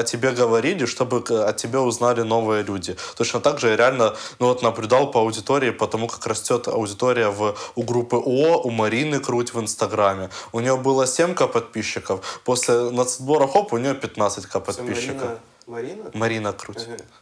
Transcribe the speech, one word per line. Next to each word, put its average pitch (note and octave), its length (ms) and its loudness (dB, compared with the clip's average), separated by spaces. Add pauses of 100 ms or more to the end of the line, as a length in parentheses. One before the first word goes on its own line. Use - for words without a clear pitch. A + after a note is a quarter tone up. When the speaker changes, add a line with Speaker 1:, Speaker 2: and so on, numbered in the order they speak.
Speaker 1:
о - 20 2
тебе B2 280 0
говорили, B2 560 2
чтобы B2 340 -2
к-, A2 280 0
о G#2+ 40 0
тебе A#2+ 260 -4
узнали A#2+ 440 2
новые A2 420 0
люди. G2 320 -6 (200)
Точно A#2 240 -2
так C#3+ 200 2
же B2 80 4
я A2 80 4
реально, A#2 380 4 (260)
ну, B2 80 2
вот B2 140 2
наблюдал A2+ 480 2
по B2 100 2
аудитории, A2+ 500 0
по G#2+ 160 -2
тому, A2+ 220 -2
как - 180 -8
растёт - 420 0
аудитория A2+ 600 0
в, G#2 260 0 (220)
у A#2+ 60 -2
группы A#2+ 340 0
О, C#3 480 4
у B2+ 60 0
Марины A#2 500 0
Круть A#2+ 340 -2
в A#2 60 -2
Инстаграме. G2+ 680 0 (240)
У A#2 100 -4
У - 20 -2
неё C3 180 2
было C3 240 4
семь B2+ 280 0
К C3 140 2
подписчиков, - 960 -4
после B2 460 2
нацотбора, C3 560 2
хоп, G3+ 260 2
у A#2 60 0
неё C3+ 160 0
пятнадцать G#2+ 520 -2
К G2 140 -2
Speaker 2:
Це - 60 -10
Speaker 1:
подписчиков. B2 600 -6 (380)
Speaker 2:
Маріна, A#2+ 300 -10
Маріна? G#3+ 80 -14 (100)
Speaker 1:
Маріна A2 380 -2
Круть. - 360 -12
Speaker 2:
Ага. A#2+ 80 -12 (260)